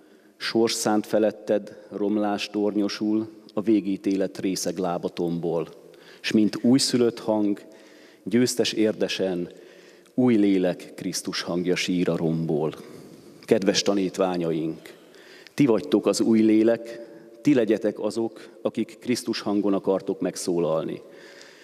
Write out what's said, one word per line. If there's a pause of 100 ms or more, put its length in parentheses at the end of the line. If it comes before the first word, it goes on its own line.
(360)
„Sors
szánt
feletted, (140)
romlás
tornyosul, (240)
a
végítélet
részeg
lába
tombol. (520)
S
mint
újszülött
hang, (600)
győztes
érdesen, (640)
új
lélek
Krisztus
hangja
sír
a
romból.” (720)
Kedves
tanítványaink, (600)
ti
vagytok
az
új
lélek, (360)
ti
legyetek
azok, (120)
akik
Krisztus
hangon
akartok
megszólalni. (640)